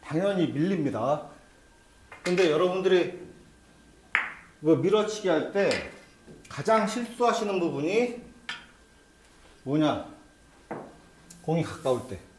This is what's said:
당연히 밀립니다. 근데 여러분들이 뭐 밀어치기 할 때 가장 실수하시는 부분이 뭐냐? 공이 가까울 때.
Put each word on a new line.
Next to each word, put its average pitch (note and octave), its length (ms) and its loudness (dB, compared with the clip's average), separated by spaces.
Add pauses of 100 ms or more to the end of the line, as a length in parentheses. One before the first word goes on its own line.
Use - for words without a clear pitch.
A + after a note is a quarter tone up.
당연히 F3+ 460 0
밀립니다. C#3 800 0 (960)
근데 F3+ 260 4
여러분들이 F3+ 720 2 (1400)
뭐 D3+ 160 4
밀어치기 G3+ 500 0
할 D#3+ 240 0
때 G3 180 2 (800)
가장 G#3+ 400 2
실수하시는 A3+ 720 0
부분이 E3+ 600 0 (1400)
뭐냐? D3 440 0 (1300)
공이 D#3+ 220 0
가까울 B2+ 440 -2
때. F#2+ 120 -10 (200)